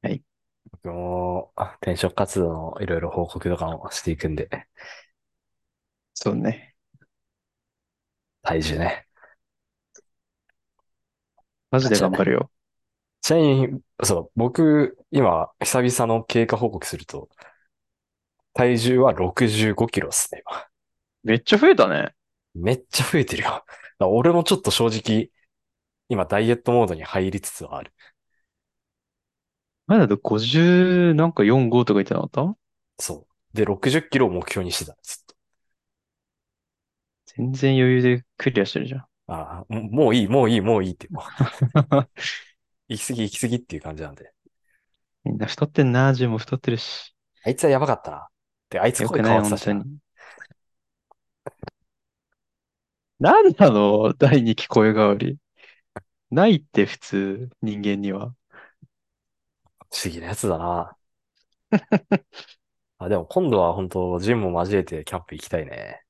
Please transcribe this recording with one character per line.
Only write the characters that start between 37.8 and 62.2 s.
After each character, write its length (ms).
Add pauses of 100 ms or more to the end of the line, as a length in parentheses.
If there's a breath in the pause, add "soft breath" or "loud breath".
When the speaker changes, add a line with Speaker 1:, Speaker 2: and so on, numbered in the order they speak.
Speaker 1:
裕 60
で 220 (140)
ク 120
リ 120
ア 40
し 60
て 80
る 60
じ 80
ゃ 40
ん。 20 (300)
Speaker 2:
あ 380
あ、 40
も-、 100
も 280
う 40
い 80
い、 60
も 160
う 60
い 60
い、 40
も 180
う 60
い 60
い 20
っ 40
て。 140
も 100
う。 40
Speaker 1:
<laughs> 840 (800 loud breath)
Speaker 2:
行 120
き 60
過 60
ぎ、 100
行 100
き 60
過 100
ぎ 80
っ 40
て 160
い 40
う 20
感 140
じ 60
な 80
ん 40
で。 180 (920)
Speaker 1:
み 100
ん 20
な 100
太 200
っ 40
て 120
ん 100
な、 220
ジ 100
ュ 40
ン 40
も 60
太 180
っ 20
て 120
る 80
し。 360 (300)
Speaker 2:
あ 60
い 60
つ 80
は 60
や 80
ば 80
か 80
っ 80
た 80
な。 180 (420)
で、 100
あ 60
い 80
つ 120
声 160
変 80
わ 100
っ 40
て 60
た 80
し 80
な。 80
Speaker 1:
よ 60
く 40
な 0
い、 0
本 0
当 40
に。 100 (3250 loud breath)
な 220
ん 120
な 160
の？ 440
第 280
二 120
期 120
声 280
変 140
わ 60
り。 240 (920 soft breath)
な 160
い 100
っ 60
て、 240
普 120
通、 520 (100)
人 220
間 180
に 120
は。 220 (1600 soft breath)
Speaker 2:
不 140
思 80
議 80
な 80
や 80
つ 120
だ 100
な。 380 (760)
Speaker 1:
<laughs> 560 (720 loud breath)